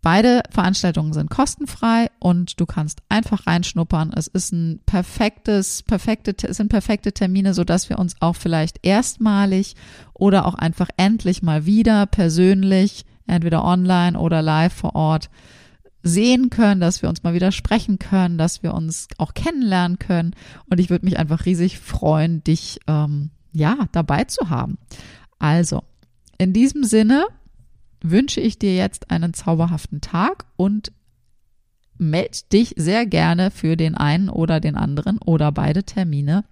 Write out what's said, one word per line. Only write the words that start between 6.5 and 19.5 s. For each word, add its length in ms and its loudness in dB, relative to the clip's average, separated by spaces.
sind 140 -2
perfekte 420 -2
Termine, 420 0
sodass 360 0
wir 100 -4
uns 220 -2
auch 160 0
vielleicht 480 -2
erstmalig 920 2
oder 320 4
auch 100 -2
einfach 400 -2
endlich 480 0
mal 220 0
wieder 400 4
persönlich, 1000 2
entweder 380 0
online 520 2
oder 240 0
live 300 2
vor 240 -6
Ort, 340 0
sehen 480 2
können, 300 2
dass 220 0
wir 80 -2
uns 140 -6
mal 100 0
wieder 180 2
sprechen 480 -2
können, 380 0
dass 260 -2
wir 100 -4
uns 440 -8
auch 160 -6
kennenlernen 680 -2